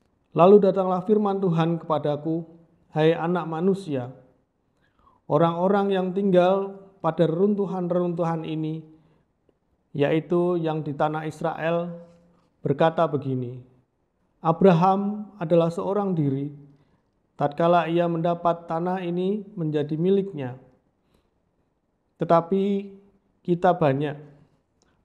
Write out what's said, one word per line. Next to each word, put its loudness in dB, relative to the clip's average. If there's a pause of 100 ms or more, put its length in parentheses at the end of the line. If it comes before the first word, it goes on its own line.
(380)
Lalu 8
datanglah -2
firman 0
Tuhan 0
kepadaku, -4 (480)
Hai 4
anak -4
manusia, -2 (1120)
orang-orang 2
yang 0
tinggal 2 (240)
pada 2
reruntuhan-reruntuhan -2
ini, -6 (1120)
yaitu 0
yang -2
di -6
tanah -2
Israel, -4 (720)
berkata 2
begini, -4 (800)
'Abraham 2
adalah 2
seorang -2
diri, -2 (880)
tatkala 2
ia 2
mendapat -2
tanah -4
ini -4
menjadi -4
miliknya. -2 (1700)
Tetapi 0 (480)
kita 2
banyak. -2 (720)